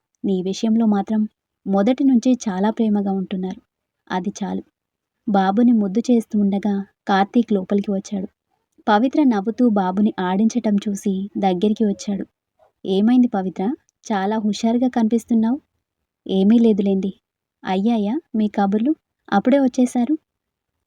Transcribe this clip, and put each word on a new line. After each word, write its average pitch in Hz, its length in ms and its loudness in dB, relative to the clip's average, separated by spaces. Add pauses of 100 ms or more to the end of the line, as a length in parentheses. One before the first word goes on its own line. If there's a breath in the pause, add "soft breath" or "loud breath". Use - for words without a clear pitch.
(240)
నీ 190 180 -2
విషయంలో 220 440 0
మాత్రం 214 420 0 (380)
మొదటి 202 380 0
నుంచే 254 280 4
చాలా 208 380 -2
ప్రేమగా 208 420 -2
ఉంటున్నారు. 185 480 -6 (500)
అది 185 220 -4 (120)
చాలు." 190 180 -6 (640)
బాబుని 202 440 2
ముద్దు 202 280 0
చేస్తూ 226 400 0
ఉండగా 196 440 -2 (240)
కార్తీక్ 202 440 0
లోపలికి 202 380 -2
వచ్చాడు. 196 380 -6 (600)
పవిత్ర 254 340 2
నవ్వుతూ 226 460 2
బాబుని 202 500 0
ఆడించటం 208 580 0
చూసి 196 640 -4
దగ్గరికి 196 460 0
వచ్చాడు. 202 420 -4 (600)
"ఏమైంది 233 420 2
పవిత్ర? 190 460 -4 (380)
చాలా 202 260 -2
హుషారుగా 226 500 0
కనిపిస్తున్నావు." 233 720 0 (640)
"ఏమీ 196 320 4
లేదులేండి. 196 560 2 (500)
అయ్యాయా 208 560 -2 (140)
మీ 214 140 0
కబుర్లు? 214 460 0 (380)
అప్పుడే 254 280 2
వచ్చేశారు?" 254 580 0 (680)